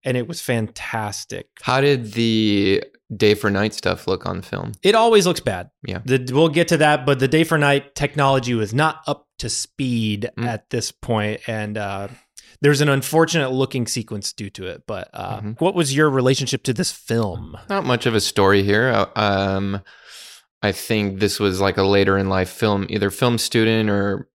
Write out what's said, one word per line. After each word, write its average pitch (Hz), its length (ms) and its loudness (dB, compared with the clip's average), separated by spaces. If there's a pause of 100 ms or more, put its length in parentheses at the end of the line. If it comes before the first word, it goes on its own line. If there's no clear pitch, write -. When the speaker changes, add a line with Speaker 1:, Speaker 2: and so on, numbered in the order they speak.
Speaker 1:
and 127 140 -2
it 123 100 -4
was - 120 -10
fantastic. 110 1080 -6 (160)
Speaker 2:
How 127 180 2
did 131 320 2
the 107 720 2 (320)
day 104 180 4
for 104 160 0
night 101 240 0
stuff - 340 -4
look 92 200 -2
on 92 160 -6
film? 95 300 -8 (100)
Speaker 1:
It 196 100 4
always 226 320 4
looks 180 140 0
bad. 90 320 -6 (120)
Speaker 2:
Yeah. 92 220 -8
Speaker 1:
The, 127 260 0
we'll 156 180 4
get 160 180 2
to 170 100 2
that, 147 300 2
but 139 120 2
the 135 80 2
day 156 160 4
for 165 140 0
night 143 380 0
technology 139 580 0
was 107 180 -2
not 151 360 -2
up - 200 -8 (120)
to 127 100 -8
speed 113 880 -4
Speaker 2:
Mm. 120 80 -4
Speaker 1:
at 113 240 -6
this 117 220 -4
point, 107 560 -4
and, 107 280 -6
uh, 101 320 -6 (560)
there's 143 160 4
an 147 100 2
unfortunate 156 640 2
looking 131 360 -2
sequence 107 460 -8
due 101 180 -12
to 92 160 -12
it, - 180 -14
but, 95 300 -10
uh, 95 220 -8
Speaker 2:
Mm-hmm. 104 200 -8
Speaker 1:
what 185 160 0
was 147 220 0
your 151 160 4
relationship 131 520 0
to 131 100 -2
this 92 180 -4
film? - 680 -4 (120)
Speaker 2:
Not 196 160 -2
much 123 200 0
of 117 80 2
a 107 80 2
story 98 400 4
here. 104 280 2 (260)
Uh, 104 40 -2
um, 98 640 -2 (800)
I 104 100 0
think 101 480 -2
this 101 200 0
was, 95 200 0
like, 98 180 2
a 101 60 4
later 98 360 4
in 95 100 0
life 92 200 0
film, 101 380 -2
either 104 220 -2
film 120 300 0
student 110 500 2
or 101 460 -2